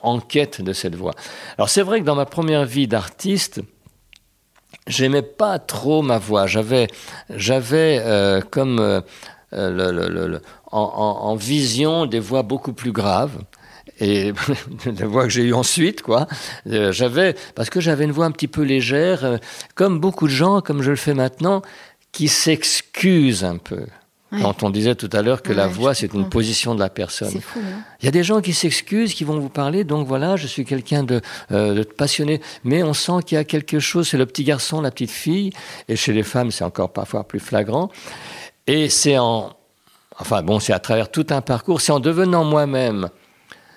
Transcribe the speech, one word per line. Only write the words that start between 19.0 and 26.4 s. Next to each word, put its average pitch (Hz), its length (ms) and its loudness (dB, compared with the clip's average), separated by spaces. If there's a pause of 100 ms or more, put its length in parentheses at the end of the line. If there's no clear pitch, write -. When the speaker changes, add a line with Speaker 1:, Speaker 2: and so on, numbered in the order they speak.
Speaker 1:
euh, 120 120 0 (380)
comme 185 240 2
beaucoup 170 280 2
de 135 60 2
gens, 180 280 4
comme 143 220 -2
je 139 80 4
le 143 40 2
fais 147 200 0
maintenant, 160 460 0 (500)
qui - 160 -2
s'excusent 143 1160 2
un 87 140 -2
peu. 98 280 -10 (460)
Speaker 2:
Ouais. 202 120 -2
Speaker 1:
Quand 101 180 0
on 107 80 2
disait 107 240 2
tout 107 180 -6
à 104 120 2
l'heure 123 180 2
que - 100 -4
la 98 140 4
Speaker 2:
Ouais, 92 80 -2
Speaker 1:
voix, 123 200 2
Speaker 2:
je - 80 -4
Speaker 1:
c'est 110 40 -2
une 82 60 -6 (140)
Speaker 2:
comprends. 95 40 -6
Speaker 1:
position 113 460 0